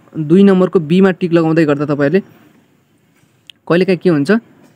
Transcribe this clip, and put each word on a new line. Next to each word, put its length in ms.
दुई 260
नम्बरको 360
बीमा 320
टिक 220
लगाउँदै 320
गर्दा 200
तपाईँहरूले 340
कहिलेकाहीँ 320
के 100
हुन्छ, 220